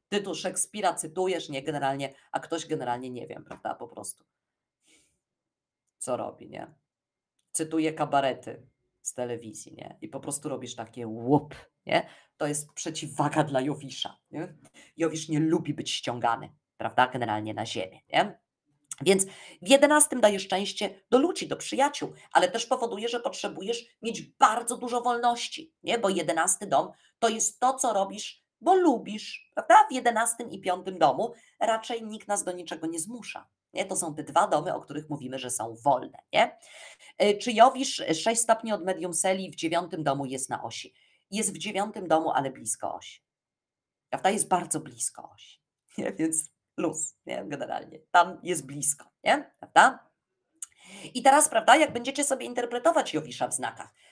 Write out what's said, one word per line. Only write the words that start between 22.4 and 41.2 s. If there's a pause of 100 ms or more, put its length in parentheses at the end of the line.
też
powoduje,
że
potrzebujesz (180)
mieć
bardzo
dużo
wolności,
nie?
Bo
jedenasty
dom (280)
to
jest
to,
co
robisz, (160)
bo
lubisz,
prawda? (160)
W
jedenastym
i
piątym
domu (280)
raczej
nikt
nas
do
niczego
nie
zmusza, (240)
nie?
To
są
te
dwa
domy,
o
których
mówimy,
że
są
wolne, (140)
nie? (600)
E,
czy
Jowisz,
e,
sześć
stopni
od
medium
Seli
w
dziewiątym
domu
jest
na
osi? (360)